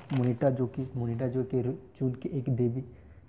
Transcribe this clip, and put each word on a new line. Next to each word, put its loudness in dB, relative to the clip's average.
मोनेटा 4
जो 2
कि, -4
मोनेटा -2
जो 0
कि 0
रो-, 0
जो 2
उनकी -2
एक -2
देवी, 2